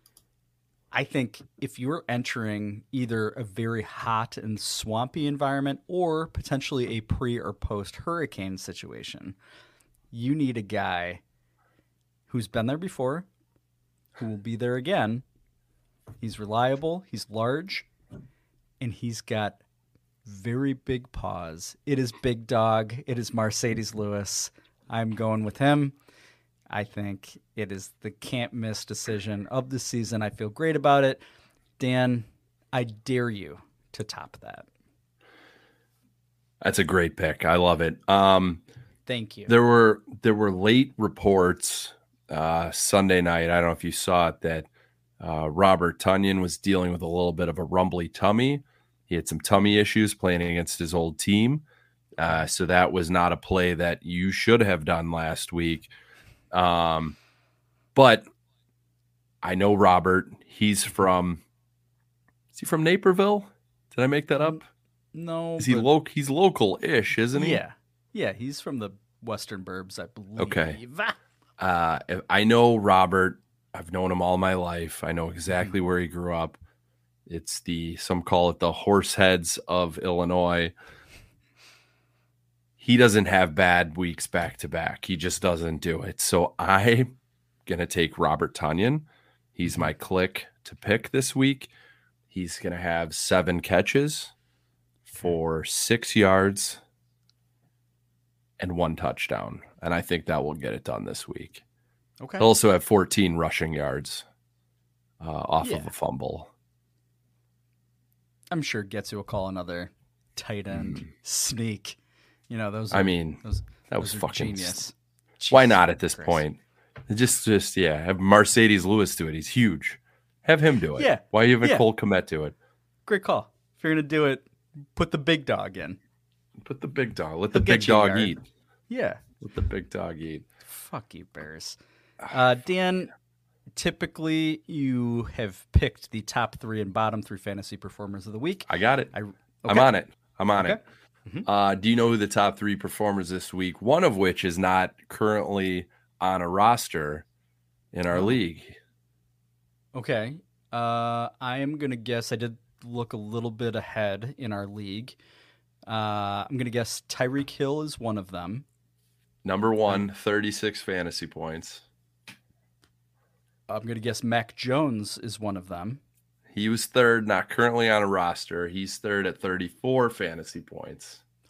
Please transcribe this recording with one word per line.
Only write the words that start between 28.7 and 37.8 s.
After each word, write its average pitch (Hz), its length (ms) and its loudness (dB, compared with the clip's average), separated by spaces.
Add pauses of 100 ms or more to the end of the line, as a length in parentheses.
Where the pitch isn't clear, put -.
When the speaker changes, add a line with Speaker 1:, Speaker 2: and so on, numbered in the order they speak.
Speaker 1:
decision 104 640 -8
of 131 220 -6
the 131 80 -6
season. 113 440 -6
I 104 80 -4
feel 107 200 -8
great 156 260 0
about 139 280 6
it. 135 160 0 (580)
Dan, 127 460 0 (480)
I 127 120 -2
dare 120 460 -4
you 90 280 -12 (340)
to - 120 -10
top - 380 -16
that. - 240 -18 (2000)
Speaker 2:
That's - 160 2
a 98 60 6
great 85 320 2
pick. 80 280 -2
I 85 120 6
love 87 240 4